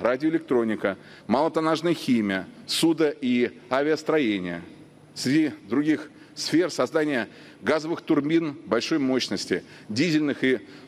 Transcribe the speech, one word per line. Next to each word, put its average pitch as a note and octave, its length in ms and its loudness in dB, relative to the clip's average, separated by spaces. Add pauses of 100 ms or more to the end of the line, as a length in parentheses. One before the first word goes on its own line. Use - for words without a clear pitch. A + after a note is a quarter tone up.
радиоэлектроника, A#2+ 960 0 (300)
малотоннажная D#3+ 680 0
химия, G2+ 520 0 (220)
судо- D#3+ 520 2
и B2 380 0 (140)
авиастроение. C3 920 0 (540)
Среди C#3+ 380 0 (160)
других D3 400 0 (260)
сфер — D#3+ 360 0
создание C3+ 580 -2 (320)
газовых D#3 400 -2
турбин D3+ 640 2
большой A#2 340 0
мощности, A#2+ 640 -2 (240)
дизельных D3+ 560 0
и C3 160 2 (280)